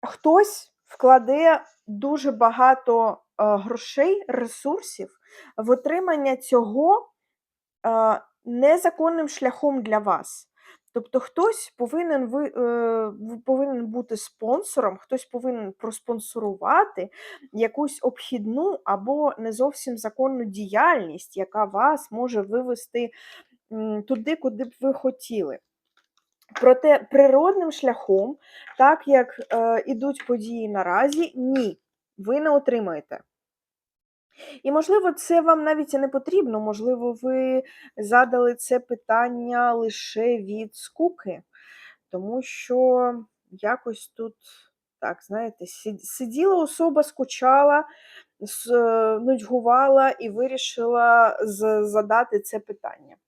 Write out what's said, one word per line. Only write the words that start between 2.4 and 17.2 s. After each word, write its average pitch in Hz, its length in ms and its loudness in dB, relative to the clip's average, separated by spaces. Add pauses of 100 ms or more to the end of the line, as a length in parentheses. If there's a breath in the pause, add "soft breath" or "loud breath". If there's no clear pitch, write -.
е, 208 60 2 (120)
грошей, 277 720 -2
ресурсів 254 920 -8 (380 loud breath)
в 220 140 -2
отримання 285 680 0
цього, 262 760 0 (760)
е, 220 340 2 (240)
незаконним 320 840 2
шляхом 269 540 -2
для 214 160 0
вас. - 540 -4 (420 soft breath)
Тобто 240 260 -4
хтось 415 560 -2
повинен 285 500 -4
ви-, 269 300 -6
е, 233 500 -2
в-, 214 380 -12
повинен 262 420 -2
бути 226 300 -8
спонсором, 226 840 -4
хтось 262 240 -8
повинен 240 480 -8
проспонсорувати 220 1400 -4 (420 loud breath)